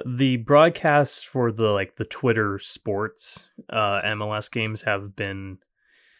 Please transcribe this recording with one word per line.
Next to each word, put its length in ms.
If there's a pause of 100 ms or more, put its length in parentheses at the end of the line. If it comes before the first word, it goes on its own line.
the 320
broadcasts 840
for 280
the, 180
like, 260
the 100
Twitter 540
Sports, 920 (220)
uh, 320
M 200
L 100
S 160
games 340
have 320
been, 440 (600)